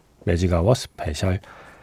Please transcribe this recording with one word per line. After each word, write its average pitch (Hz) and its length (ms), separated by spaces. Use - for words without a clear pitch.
매직아워 87 500
스페셜. 92 640